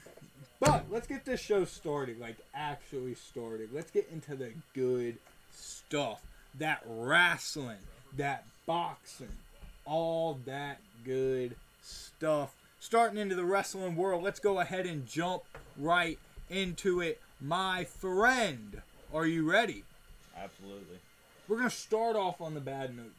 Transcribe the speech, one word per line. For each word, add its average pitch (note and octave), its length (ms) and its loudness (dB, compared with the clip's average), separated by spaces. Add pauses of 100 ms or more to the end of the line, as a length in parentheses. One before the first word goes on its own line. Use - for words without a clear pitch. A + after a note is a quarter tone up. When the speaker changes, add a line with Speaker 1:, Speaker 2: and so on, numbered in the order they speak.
(600)
Speaker 1:
but - 320 6
let's A#3 160 -4
get C#4 180 -8
this B3+ 140 0
show G3+ 260 2
started, C#3 540 -4
like, A2+ 160 -10 (180)
actually C#3 600 -6
started. A2+ 580 -8
Let's D#3+ 160 -8
get G3+ 220 0
into D3+ 240 -8
the B2+ 160 -6 (240)
good B2 420 0 (360)
stuff. - 680 -6 (380)
That D#3 260 -2
wrestling, C3 920 2 (400)
that C#3 260 -2 (240)
boxing, E3 680 -4 (500)
all E3 600 0
that C#3 340 -6 (260)
good C3 500 0 (260)
stuff. - 720 -2 (260)
Starting A3+ 380 4
into G3+ 180 0
the F3 100 0
wrestling F#3+ 500 0
world, F3+ 260 2
let's G3 180 -2
go G3 200 4
ahead F#3 260 0
and D3+ 220 -4
jump E3+ 340 0 (360)
right E3 420 2 (320)
into F3+ 500 0
it, D#3+ 180 0 (220)
my F3+ 420 0
friend. F#3 1000 2 (280)
Are D#3+ 140 0
you D#3+ 240 4
ready? F3+ 340 4 (540)
Speaker 2:
Absolutely. F#2+ 640 -12 (480)
Speaker 1:
We're G#3+ 100 2
gonna B3 120 4
start A3 480 2
off F#3 240 0
on D#3+ 140 -6
the D3+ 40 -6
bad C3+ 380 -6
note A2+ 220 -14